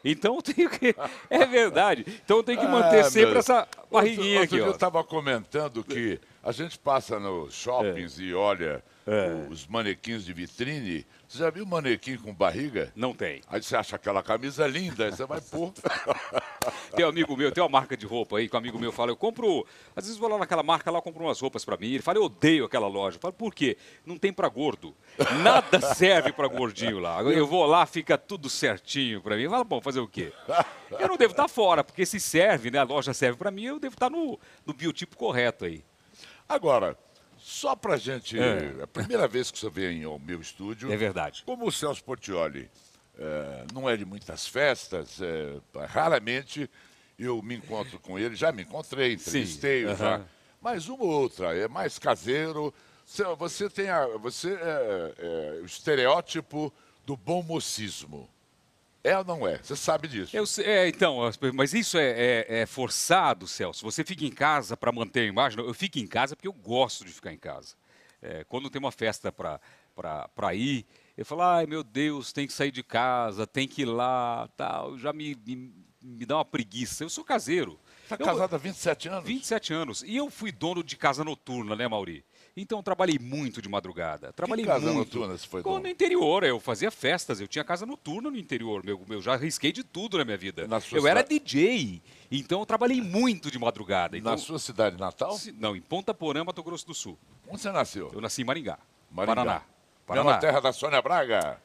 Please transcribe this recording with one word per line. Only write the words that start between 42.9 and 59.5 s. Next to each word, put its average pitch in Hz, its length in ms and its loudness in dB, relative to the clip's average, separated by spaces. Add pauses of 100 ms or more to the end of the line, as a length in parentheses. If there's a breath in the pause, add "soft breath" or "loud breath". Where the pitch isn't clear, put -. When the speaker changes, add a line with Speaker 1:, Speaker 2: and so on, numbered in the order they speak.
Speaker 2:
é, 71 560 -8
não 131 160 -4
é 117 80 2
de 101 80 -8
muitas 92 420 -12
festas, 123 760 -2
é, 78 360 -6 (300)
raramente 131 840 -2 (480 soft breath)
eu 117 240 -4
me 120 140 -8
encontro 107 440 -8
com 92 200 -10
ele, 113 160 -2
já 160 160 2
me 98 120 -8
encontrei, 131 540 -2
Speaker 1:
Sim, - 120 -10
Speaker 2:
entrevistei-o, 110 640 0
já. 95 200 2
Speaker 1:
aham. 95 100 -10 (360 soft breath)
Speaker 2:
Mas 170 260 -6
uma 262 160 -6
ou 180 60 0
outra, 113 460 0
é 104 120 0
mais 156 320 -4
caseiro. 147 760 0 (320 soft breath)
Você, - 180 -6 (120)
você 175 340 -6
tem 196 200 -4
a, 156 180 4 (100)
você 127 360 -6
é, 127 640 -2
é 80 440 -6
o 90 40 -12
estereótipo 151 1080 0 (320 soft breath)
do 139 120 -6
bom 165 260 -2
mocismo. 90 840 -8 (720)
É 175 140 2
ou 190 80 -2
não 160 200 -4
é? 82 160 0